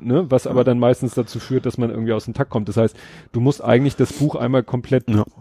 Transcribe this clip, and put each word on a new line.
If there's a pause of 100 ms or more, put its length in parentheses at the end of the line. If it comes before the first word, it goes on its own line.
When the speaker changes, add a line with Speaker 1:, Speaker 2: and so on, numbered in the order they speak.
Speaker 1:
ne,
was
aber
Speaker 2:
Ja.
Speaker 1:
dann
meistens
dazu
führt,
dass
man
irgendwie
aus
dem
Takt
kommt.
Das
heißt, (360)
du
musst
eigentlich
das
Buch
einmal
komplett
Speaker 2:
Ja. (160)